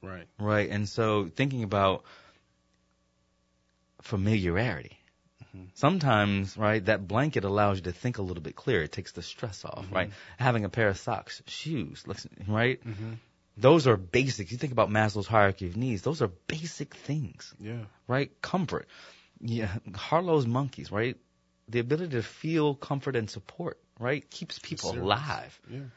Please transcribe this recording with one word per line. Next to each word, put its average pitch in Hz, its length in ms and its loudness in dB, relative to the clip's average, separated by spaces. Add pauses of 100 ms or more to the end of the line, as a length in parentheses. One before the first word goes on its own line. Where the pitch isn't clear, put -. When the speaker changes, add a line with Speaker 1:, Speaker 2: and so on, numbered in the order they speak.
Speaker 1:
Right. 90 260 -12 (120)
Speaker 2:
Right. 104 300 2
And 104 180 -2
so 107 380 2 (100)
thinking 131 280 0
about 98 420 2 (2000)
familiarity. 98 960 0 (580)
Speaker 1:
Mm-hmm. 92 180 -16
Speaker 2:
Sometimes, 107 840 4
right, 107 280 2
that 98 220 2
blanket 120 360 0
allows 101 340 2
you 90 60 -6
to 90 80 -4
think 123 260 -4
a 107 40 -4
little 90 220 -4
bit - 120 -10
clearer. 104 280 0
It 76 80 -6
takes - 200 -10
the - 100 -12
stress - 440 -10
off, 78 200 -10
Speaker 1:
Mm-hmm. 95 100 -6
Speaker 2:
right? 92 160 0 (260)
Having 120 280 2
a 90 40 -2
pair 113 200 2
of 98 80 0
socks, - 500 -8
shoes, - 600 -8
listen, - 240 -12 (160)
right? 117 380 2
Speaker 1:
Mm-hmm. 113 280 -8 (440)
Speaker 2:
Those 135 280 8
are 117 120 8
basics. 104 540 0
You 120 60 -6
think 135 160 -4
about 110 160 4
Maslow's 107 380 2
hierarchy 101 400 4
of 87 100 -6
needs. 117 240 -2
Those 151 200 -2
are 104 80 2 (180)
basic 156 480 -8
things. - 640 -8
Speaker 1:
Yeah. 113 240 -10 (240)
Speaker 2:
Right? 135 240 0 (100)
Comfort. 156 460 -2 (520)
Yeah. 117 300 -2 (240)
Harlow's 156 540 2
monkeys, 127 440 -4
right? 113 260 -2 (500)
The 117 120 -2
ability 151 320 -2
to 117 120 -2
feel 151 520 0
comfort 135 400 -4
and 110 140 -2
support, - 480 -10 (220)
right, 135 300 -2
keeps - 280 -12
people - 340 -6
Speaker 1:
Serious. - 140 -4
Speaker 2:
alive. 107 540 -2 (100)
Speaker 1:
Yeah. 123 100 -10 (180)